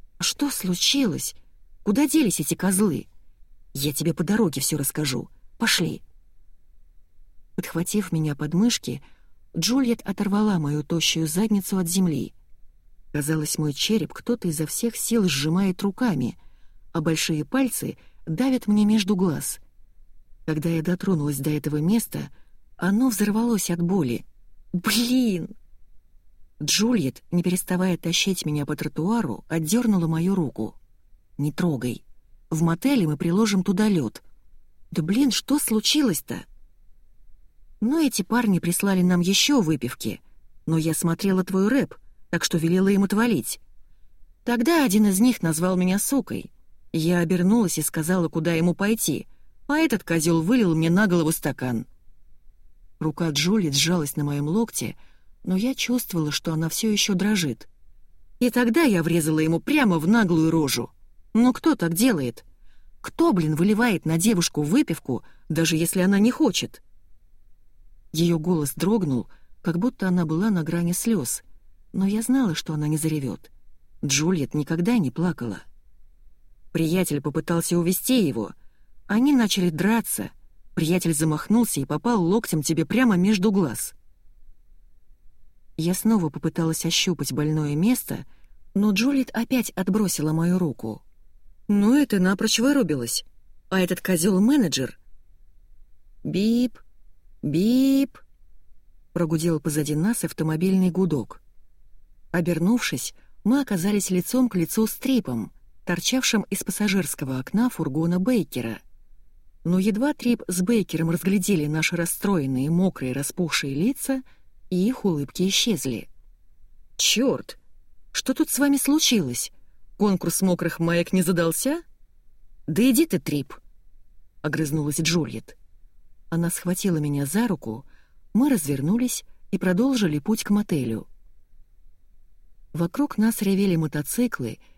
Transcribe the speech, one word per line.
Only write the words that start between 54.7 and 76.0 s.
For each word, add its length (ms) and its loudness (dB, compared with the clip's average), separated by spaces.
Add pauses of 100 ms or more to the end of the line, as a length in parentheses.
но 100 -2
я 220 0
чувствовала, 560 -2
что 200 -4
она 160 0
все 220 -2
еще 240 0
дрожит. 540 -2 (720)
И 100 2
тогда 320 2
я 220 4
врезала 340 2
ему 220 2
прямо 400 2
в 80 0
наглую 420 4
рожу. 400 0 (440)
Ну 180 6
кто 240 2
так 180 0
делает? 500 0 (560)
Кто, 320 2
блин, 220 2
выливает 520 2
на 120 2
девушку 440 2
выпивку, 600 0 (260)
даже 280 0
если 240 0
она 180 4
не 140 6
хочет? 500 0 (1300)
Ее 280 2
голос 340 -2
дрогнул, 540 0 (340)
как 160 -2
будто 300 -2
она 180 2
была 240 0
на 140 0
грани 280 -2
слез, 520 -2 (500)
но 120 0
я 160 0
знала, 340 2
что 180 -6
она 140 -2
не 80 0
заревет. 560 -4 (520)
Джульет 480 0
никогда 460 0
не 140 0
плакала. 500 -4 (1080)